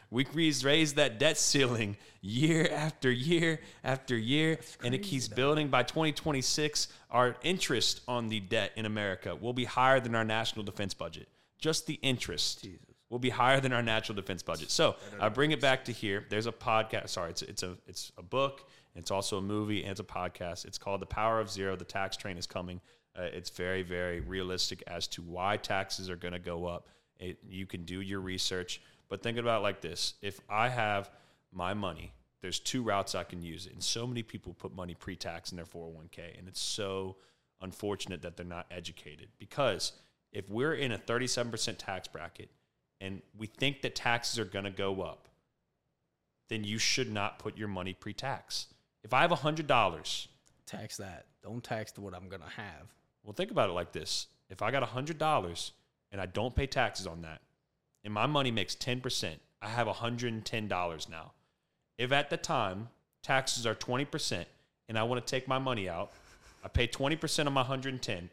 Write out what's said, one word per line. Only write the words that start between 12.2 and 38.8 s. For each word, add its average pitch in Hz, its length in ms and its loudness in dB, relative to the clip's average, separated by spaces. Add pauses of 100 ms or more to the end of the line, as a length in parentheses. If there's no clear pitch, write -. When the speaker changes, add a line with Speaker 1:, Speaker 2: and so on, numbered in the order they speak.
Speaker 2:
Jesus. 92 180 -14 (300)
Speaker 1:
will 120 80 -2
be 123 140 2
higher 123 280 8
than 131 140 2
our 120 80 4
national 110 360 2
defense 95 260 -4
budget. 82 260 -4
So, 156 200 6
Speaker 3:
I - 220 -4
don't 104 100 -10
Speaker 1:
I 104 80 6
Speaker 3:
know. 107 40 0
Speaker 1:
bring 139 180 4
it 139 100 0
back 131 240 4
to 123 60 -4
here. 104 380 -2
There's 107 180 2
a 117 40 0
podcast. 110 580 0
Sorry, 85 220 -4
it's, - 100 -4
it's - 220 -6
a, 90 120 -6 (120)
it's - 280 -10
a - 60 -16
book, 131 480 -2 (240)
and 87 80 -12
it's - 80 -8
also 98 300 0
a - 20 0
movie, 104 400 0
and 69 100 -6
it's 98 80 -6
a 101 40 -8
podcast. 90 600 -6
It's - 120 -8
called 98 240 -4
The 92 60 -6
Power 113 320 2
of 107 100 0
Zero. 98 260 -2
The 90 100 -8
Tax 95 320 -4
Train 95 200 -6
is 90 80 -6
Coming. 90 340 -6 (380)
Uh, 92 60 -4
it's 87 260 -6
very, 92 320 -2
very 87 380 -2
realistic 92 680 -2
as 85 220 -4
to - 160 -10
why 90 340 0
taxes 95 500 -2
are 90 80 -6
gonna 87 240 -6
go 87 280 -4
up. 85 200 -8 (320)
It, 90 200 -8 (100)
you 95 160 -8
can 90 180 -8
do 90 180 -6
your 95 200 -4
research, 92 600 -4 (260)
but 101 140 -6
think 117 160 -2
about 117 220 4
it 98 40 2
like 101 180 0
this. - 420 -2
If 98 260 -6
I 110 180 4
have 107 440 2 (420)
my 92 220 -2
money, 87 360 -6 (300)
there's 90 180 -4
two - 220 0
routes 101 320 2
I 90 100 -2
can 87 200 -10
use 85 240 -10
it. - 60 -18
And 87 100 -8
so 117 240 -2
many 120 160 -4
people 92 320 -12
put - 200 -10
money 87 200 -8
pre-tax 85 560 -10
in 95 60 -10
their 82 100 -10
four 85 180 -14
oh 82 40 -12
one 82 220 -16
k, 87 280 -14
and 87 80 -16
it's 92 120 -10
so 95 560 -4 (460)
unfortunate 95 640 -4
that 87 120 -10
they're 87 120 -10
not 87 240 -10
educated. 82 560 -12 (100)